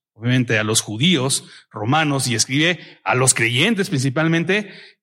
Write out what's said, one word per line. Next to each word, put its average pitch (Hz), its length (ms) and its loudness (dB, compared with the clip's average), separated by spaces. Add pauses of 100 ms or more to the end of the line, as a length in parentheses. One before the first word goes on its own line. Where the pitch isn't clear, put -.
(140)
obviamente 120 440 0
a 107 60 2
los 107 180 0
judíos, 135 640 0 (240)
romanos, 139 580 0
y 117 80 -2
escribe 151 440 0 (240)
a 98 120 0
los 127 180 2
creyentes 165 560 0
principalmente, 165 800 0 (320)